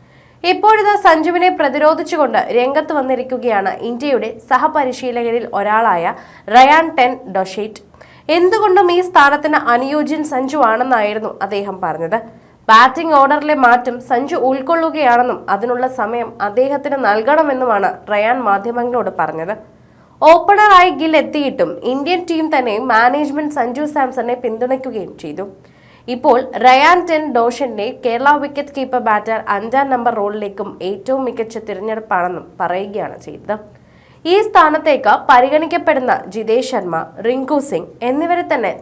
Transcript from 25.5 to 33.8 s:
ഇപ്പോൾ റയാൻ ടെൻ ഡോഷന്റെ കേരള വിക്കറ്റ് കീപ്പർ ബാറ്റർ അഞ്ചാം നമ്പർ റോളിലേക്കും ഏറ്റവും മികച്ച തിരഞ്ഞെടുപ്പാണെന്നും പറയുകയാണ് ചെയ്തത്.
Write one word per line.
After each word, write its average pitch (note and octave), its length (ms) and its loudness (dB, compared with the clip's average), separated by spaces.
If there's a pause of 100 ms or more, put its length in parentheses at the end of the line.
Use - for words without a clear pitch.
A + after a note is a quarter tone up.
ഇപ്പോൾ A#3+ 300 2 (280)
റയാൻ D#4 440 6
ടെൻ D#4 240 -2
ഡോഷന്റെ A#3 720 -2
കേരള B3 240 0 (140)
വിക്കറ്റ് C#4+ 340 -8
കീപ്പർ C4 220 -4
ബാറ്റർ A3 440 -2 (120)
അഞ്ചാം A#3+ 340 -2
നമ്പർ A#3+ 300 0
റോളിലേക്കും G3+ 640 -6
ഏറ്റവും C4 460 -4
മികച്ച A3 300 -6
തിരഞ്ഞെടുപ്പാണെന്നും G#3 1040 -6
പറയുകയാണ് F#3 640 -6
ചെയ്തത്. F#3+ 340 -10 (640)